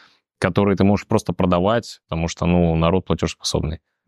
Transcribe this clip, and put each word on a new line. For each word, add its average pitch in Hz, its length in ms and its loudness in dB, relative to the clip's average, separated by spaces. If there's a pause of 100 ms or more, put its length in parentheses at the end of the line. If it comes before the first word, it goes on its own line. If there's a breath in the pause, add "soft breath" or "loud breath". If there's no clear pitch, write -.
(400 soft breath)
которые 101 360 2
ты 95 80 2
можешь 101 240 2
просто 107 240 -2
продавать, 92 800 -2
потому 82 180 -2
что, 87 200 -4
ну, 87 280 2
народ 85 300 0
платежеспособный? - 760 -4 (280)